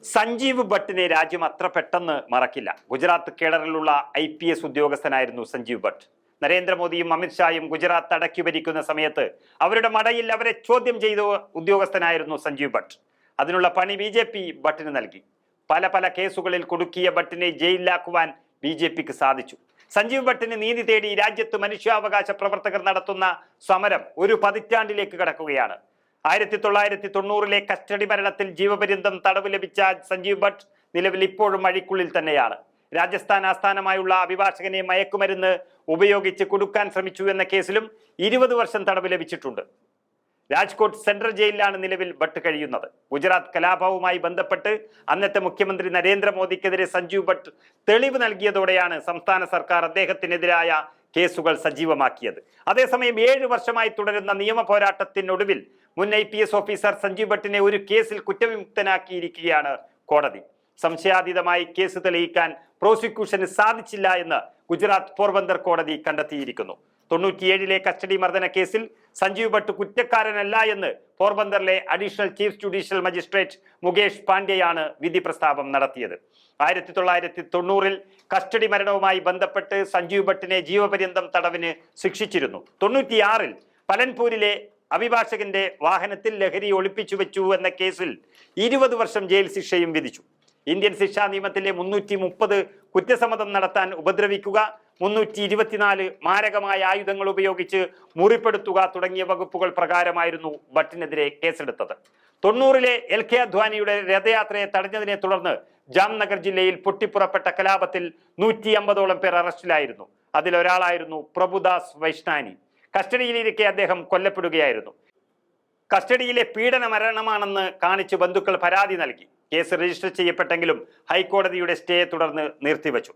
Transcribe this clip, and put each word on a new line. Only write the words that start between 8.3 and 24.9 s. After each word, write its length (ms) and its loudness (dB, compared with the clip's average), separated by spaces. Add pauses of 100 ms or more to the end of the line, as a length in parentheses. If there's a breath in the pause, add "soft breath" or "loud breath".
ഭരിക്കുന്ന 420 -4
സമയത്ത് 360 -2 (400 soft breath)
അവരുടെ 300 2
മടയിൽ 400 2
അവരെ 180 -2 (140)
ചോദ്യം 380 2
ചെയ്ത 160 2 (400)
ഉദ്യോഗസ്ഥനായിരുന്നു 840 2
സഞ്ജീവ് 300 -2
ഭട്ട്. 180 -4 (500)
അതിനുള്ള 340 2
പണി 240 0
ബി 160 -4
ജെ 160 2
പി 100 -8 (220)
ഭട്ടിന് 320 -2
നൽകി. 240 -8 (500)
പല 240 2
പല 120 2 (100)
കേസുകളിൽ 560 -4
കുടുക്കിയ 440 0
ഭട്ടിനെ 320 -2 (140)
ജയിലിലാക്കുവാൻ 680 0 (360)
ബി 160 -4
ജെ 160 0
പിക്ക് 240 -8
സാധിച്ചു. 360 -2 (380 soft breath)
സഞ്ജീവ് 340 0
ഭട്ടിന് 340 -2
നീതി 280 -2
തേടി 180 2 (140)
രാജ്യത്ത് 420 -2
മനുഷ്യാവകാശ 640 0 (100)
പ്രവർത്തകർ 500 -4
നടത്തുന്ന 360 -2 (440 soft breath)
സമരം 360 2 (180)
ഒരു 220 4
പതിറ്റാണ്ടിലേക്ക് 800 -2